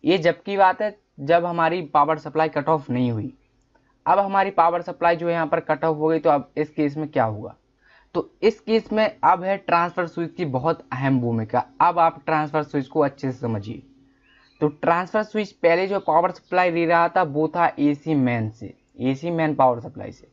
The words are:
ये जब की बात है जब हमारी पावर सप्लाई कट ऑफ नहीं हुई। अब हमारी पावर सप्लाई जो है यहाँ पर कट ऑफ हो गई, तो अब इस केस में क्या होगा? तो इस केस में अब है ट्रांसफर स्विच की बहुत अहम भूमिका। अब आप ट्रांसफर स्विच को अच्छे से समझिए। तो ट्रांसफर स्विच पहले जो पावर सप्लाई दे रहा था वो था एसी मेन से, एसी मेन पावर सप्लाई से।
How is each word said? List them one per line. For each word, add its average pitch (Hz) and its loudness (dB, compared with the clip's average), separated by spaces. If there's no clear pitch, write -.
ये 175 2
जब 165 0
की 202 -4
बात 190 4
है 214 -6
जब 170 2
हमारी 170 -2
पावर 151 2
सप्लाई 156 -2
कट 147 -4
ऑफ 151 0
नहीं 123 0
हुई। 113 -6
अब 180 4
हमारी 196 0
पावर 170 2
सप्लाई 170 0
जो 165 -6
है 170 0
यहाँ 165 -2
पर 165 -2
कट 156 -4
ऑफ 160 0
हो 156 0
गई, 156 2
तो 160 2
अब 143 0
इस 151 -4
केस 147 -4
में 151 -6
क्या 131 0
होगा? 110 -6
तो - -4
इस 220 2
केस 220 -2
में 214 0
अब 175 2
है 196 0
ट्रांसफर 175 -2
स्विच 165 -8
की 175 -6
बहुत 139 -4
अहम 131 0
भूमिका। 117 -2
अब 170 2
आप 165 2
ट्रांसफर 151 -2
स्विच 143 -4
को 156 -2
अच्छे 139 -2
से 120 -10
समझिए। 113 -6
तो 151 2
ट्रांसफर 175 -2
स्विच 214 -6
पहले 170 2
जो 196 -2
पावर 175 2
सप्लाई 180 0
दे 170 0
रहा 170 4
था 185 2
वो 151 -2
था 170 0
एसी 147 0
मेन 120 0
से, 107 -16
एसी 135 -2
मेन 160 0
पावर 127 2
सप्लाई 101 -14
से। - -20